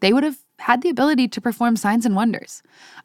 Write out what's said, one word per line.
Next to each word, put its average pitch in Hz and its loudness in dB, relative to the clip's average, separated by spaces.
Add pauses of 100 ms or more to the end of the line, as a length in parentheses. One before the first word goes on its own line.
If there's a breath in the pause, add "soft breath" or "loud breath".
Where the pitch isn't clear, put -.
they 196 4
would 269 4
have 302 -2 (220)
had 247 0
the 349 0
ability 262 2
to - -12
perform 233 0
signs 220 0
and 220 0
wonders. - -4 (420 loud breath)